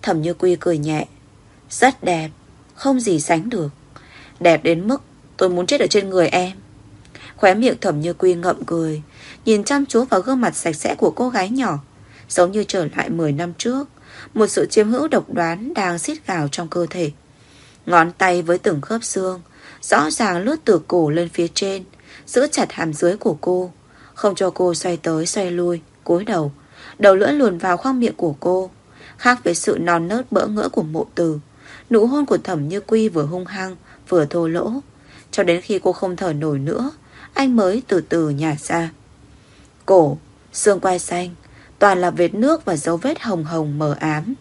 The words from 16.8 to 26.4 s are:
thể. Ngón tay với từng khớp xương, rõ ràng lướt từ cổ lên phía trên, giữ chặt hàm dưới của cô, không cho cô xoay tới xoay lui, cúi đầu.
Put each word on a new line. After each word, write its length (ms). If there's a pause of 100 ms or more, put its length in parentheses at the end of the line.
thể. 220 (760)
Ngón 260
tay 300
với 160
từng 240
khớp 220
xương, 380 (400)
rõ 300
ràng 320
lướt 120 (100)
từ 220
cổ 220
lên 200
phía 180
trên, 360 (420)
giữ 260
chặt 200
hàm 220
dưới 240
của 240
cô, 300 (420)
không 220
cho 140
cô 240
xoay 240
tới 280
xoay 260
lui, 300 (220)
cúi 220
đầu. 260 (480)